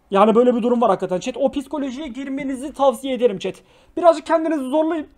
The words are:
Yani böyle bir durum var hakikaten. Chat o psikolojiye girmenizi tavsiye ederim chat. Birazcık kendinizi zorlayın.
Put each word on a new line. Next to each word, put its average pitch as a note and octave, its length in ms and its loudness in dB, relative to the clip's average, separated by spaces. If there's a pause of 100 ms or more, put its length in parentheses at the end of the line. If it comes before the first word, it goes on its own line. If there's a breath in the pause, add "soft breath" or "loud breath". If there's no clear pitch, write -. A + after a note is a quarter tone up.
(120)
Yani G#3 240 6
böyle B3 200 4
bir A#3+ 80 -2
durum A#3+ 180 0
var A3+ 80 4
hakikaten. F3+ 300 -2
Chat B3+ 180 -8
o C#4 140 0
psikolojiye C#4+ 560 -8
girmenizi C4+ 680 -8
tavsiye C4+ 400 0
ederim A3 260 0
chat. F#3 160 -8 (420 soft breath)
Birazcık E4 280 4
kendinizi D#4+ 380 -2
zorlayın. D#4 440 -2 (100)